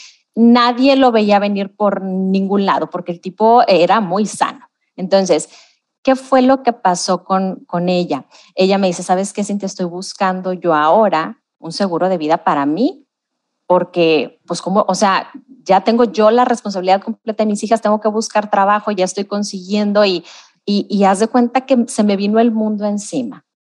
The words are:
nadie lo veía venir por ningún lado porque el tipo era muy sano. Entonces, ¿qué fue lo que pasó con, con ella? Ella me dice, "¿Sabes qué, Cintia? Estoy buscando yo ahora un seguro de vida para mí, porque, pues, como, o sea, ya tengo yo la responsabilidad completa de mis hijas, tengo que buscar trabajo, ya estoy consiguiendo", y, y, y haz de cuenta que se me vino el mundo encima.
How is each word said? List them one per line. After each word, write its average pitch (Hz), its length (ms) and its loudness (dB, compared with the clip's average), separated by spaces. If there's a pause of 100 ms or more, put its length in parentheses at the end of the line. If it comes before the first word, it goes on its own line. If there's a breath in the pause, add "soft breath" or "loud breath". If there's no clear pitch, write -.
(360 loud breath)
nadie 240 600 4
lo 254 160 4
veía 208 260 4
venir 196 340 -4
por 202 280 -2
ningún 190 640 -2
lado 165 240 -2
porque 175 240 -8
el 170 80 -14
tipo 226 480 2
era 185 320 4
muy 196 240 -2
sano. - 420 -6 (300)
Entonces, 185 500 0 (560 soft breath)
¿qué 262 140 2
fue 262 240 0
lo 262 200 2
que 233 120 -2
pasó 180 500 -2
con, 190 440 -4
con 175 200 -4
ella? 165 380 -2 (280 soft breath)
Ella 190 240 2
me 196 100 0
dice, 180 140 -4
"¿Sabes 190 300 -2
qué, 202 140 -6
Cintia? 202 200 -6
Estoy 190 200 -6
buscando 185 640 -6
yo 175 220 -2
ahora 165 640 2 (200)
un 165 140 -14
seguro 180 380 -2
de 185 80 -2
vida 160 260 -2
para 147 220 0
mí, 175 420 -2 (580)
porque, 170 800 0
pues, 175 160 -8
como, 190 280 0
o 185 60 -2
sea, 190 340 0 (340)
ya 190 220 2
tengo 233 180 2
yo 214 280 2
la 240 120 2
responsabilidad 196 580 -2
completa 220 420 -8
de 220 60 0
mis 208 140 -4
hijas, 226 180 -2
tengo 214 200 0
que 220 80 -2
buscar 214 420 -4
trabajo, 208 400 0
ya 185 140 -2
estoy 202 180 -6
consiguiendo", 202 800 -2
y, 180 220 -2 (400 loud breath)
y, 202 240 -2
y 202 160 2
haz 190 140 2
de 220 100 0
cuenta 240 320 0
que 247 260 0
se - 160 -2
me 202 140 2
vino 208 220 0
el 240 120 4
mundo 214 340 -4
encima. 185 600 -6 (180)